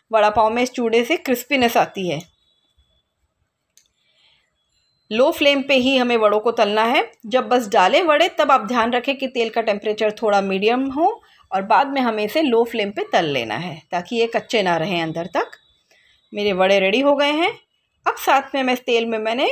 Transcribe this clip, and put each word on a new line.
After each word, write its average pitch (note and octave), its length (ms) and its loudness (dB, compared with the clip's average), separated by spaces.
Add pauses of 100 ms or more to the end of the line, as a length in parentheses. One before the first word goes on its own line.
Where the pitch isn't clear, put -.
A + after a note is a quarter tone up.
(100)
वड़ा G#3+ 200 2
पाव A3 200 2
में A#3+ 120 -2
इस B3+ 100 -2
चूड़े A#3 320 0
से D#4+ 140 0
क्रिस्पीनेस B3+ 580 -2
आती F#3 320 -2
है। D#3 120 -4 (3000)
लो A#3+ 220 2
फ्लेम C#4+ 300 2
पे C#4 140 0
ही C4 200 2
हमें B3 200 2
वड़ों G#3+ 240 2
को A#3 120 0
तलना G#3+ 320 2
है। D4+ 260 0 (160)
जब A3+ 220 -2
बस A#3+ 200 0
डालें G#3+ 340 4
वड़े D#4+ 260 2 (100)
तब D4 120 2
आप B3 160 4
ध्यान A#3+ 260 0
रखें C4 240 -2
कि C4+ 120 -6
तेल A#3 220 -4
का A#3 120 -2
टेम्परेचर G#3+ 600 -2
थोड़ा G3+ 200 2
मीडियम G#3+ 480 0
हो E4+ 340 -2 (260)
और G3 140 -2
बाद A#3 240 2
में C#4 120 -2
हमें A3 240 -2
इसे D#4 180 -2
लो A#3 220 2
फ्लेम A3 260 -4
पे E4+ 120 -8 (100)
तल F#3+ 140 2
लेना A#2 300 -4
है D#3+ 200 -8 (160)
ताकि F3+ 240 -6
ये A#3 120 0
कच्चे A#3 340 -2
ना F3 140 0
रहें E3 260 -4
अंदर E3 320 -6
तक। - 160 -4 (840)
मेरे G#3 220 -2
वड़े F#3+ 260 4
रेडी F#3+ 200 2
हो C#4+ 160 2
गए C#4+ 160 0
हैं। E4+ 180 0 (560)
अब A4+ 100 -2
साथ C4+ 380 0
में C4+ 80 0
मैं B3+ 100 0
इस B3+ 100 -4
तेल A#3 240 0
में A3+ 140 -4
मैंने A#3+ 320 -2